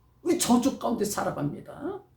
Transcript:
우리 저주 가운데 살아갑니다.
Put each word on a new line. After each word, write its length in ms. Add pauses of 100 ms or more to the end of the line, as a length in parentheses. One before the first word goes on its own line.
(220)
우리 160
저주 400
가운데 260
살아갑니다. 1000 (140)